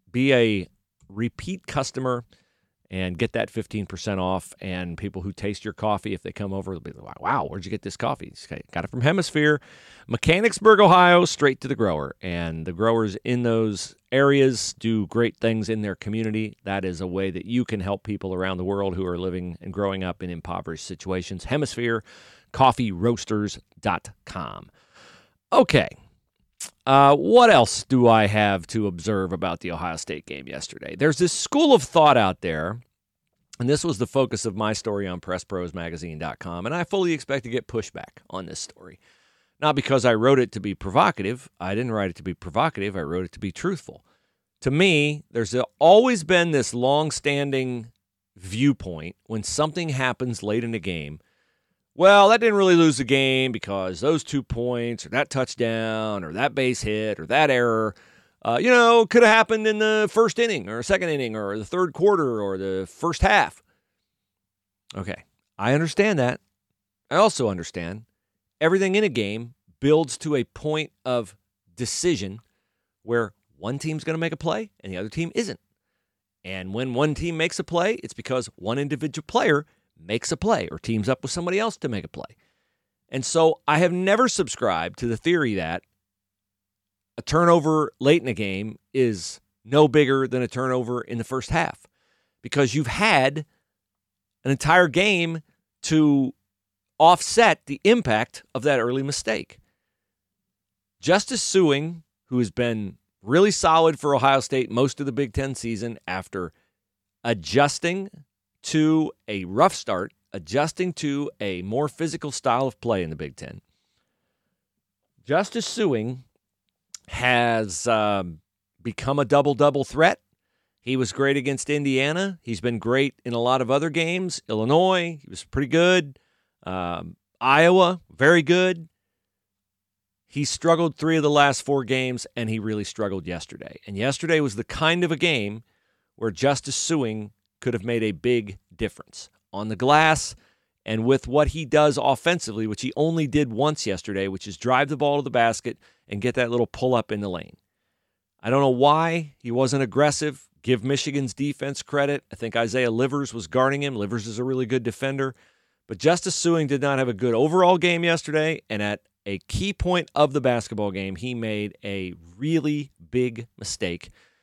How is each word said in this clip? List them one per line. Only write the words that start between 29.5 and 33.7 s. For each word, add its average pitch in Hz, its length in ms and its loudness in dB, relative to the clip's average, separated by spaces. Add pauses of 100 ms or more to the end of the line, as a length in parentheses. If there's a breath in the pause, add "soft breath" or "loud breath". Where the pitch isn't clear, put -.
the 87 120 -8
Ohio 82 240 -6
State 76 300 -12
game 69 200 -14
yesterday? 67 480 -14
There's 143 240 2
this 175 140 2
school 285 420 4
of 165 80 6
thought 147 340 6
out 98 240 2
there, 87 400 -4 (800)
and 123 100 -2
this 147 160 0